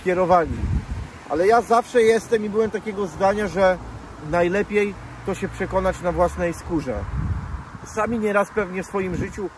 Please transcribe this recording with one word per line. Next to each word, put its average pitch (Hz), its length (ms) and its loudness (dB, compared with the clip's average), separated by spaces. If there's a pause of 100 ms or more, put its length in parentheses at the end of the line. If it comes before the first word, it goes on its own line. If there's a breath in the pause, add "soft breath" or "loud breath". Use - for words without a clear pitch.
kierowali. 175 520 4 (720)
Ale 165 180 2
ja 233 160 6
zawsze 240 400 4
jestem 226 420 4
i 208 60 -4
byłem 214 200 2
takiego 208 360 -4
zdania, 196 420 2
że 185 300 4 (520)
najlepiej 196 640 2 (320)
to 190 80 -2
się - 140 -4
przekonać 185 520 0
na 175 120 -2
własnej 175 420 0
skórze. 285 400 -4 (920)
Sami 220 320 -2
nieraz 202 320 2
pewnie 185 320 -2
w - 40 -10
swoim 190 300 -2
życiu 185 420 -4